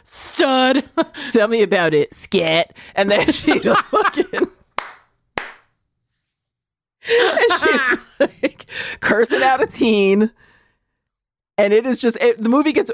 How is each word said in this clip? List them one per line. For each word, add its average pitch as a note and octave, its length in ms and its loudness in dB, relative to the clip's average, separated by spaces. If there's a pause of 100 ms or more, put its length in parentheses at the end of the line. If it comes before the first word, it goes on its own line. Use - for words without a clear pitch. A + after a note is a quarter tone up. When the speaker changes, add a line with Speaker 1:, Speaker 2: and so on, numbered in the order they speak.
Speaker 1:
stud. C4 800 0 (240)
<laughs> - 240 -14
Speaker 2:
Tell G#3+ 160 2
me A3+ 140 2
about F3+ 300 0
it, C#3+ 220 0
scat. E3 600 -2 (200)
And G3+ 160 0
then G3+ 160 2
<laughs> D#4+ 60 0
she's - 320 -2
fucking, - 840 -2 (2500)
and A#4 520 2
she's, C#4+ 380 0 (220)
like, - 460 -4 (340)
cursing A3+ 420 0
out C4 200 2
a A4+ 40 0
teen. G#3+ 640 2 (1300)
And G3+ 140 2
it A#3 140 4
is B3+ 140 -2
just, A3+ 200 0
it, A#3 180 2
the A3 100 -2
movie D4 240 2
gets D4 220 -2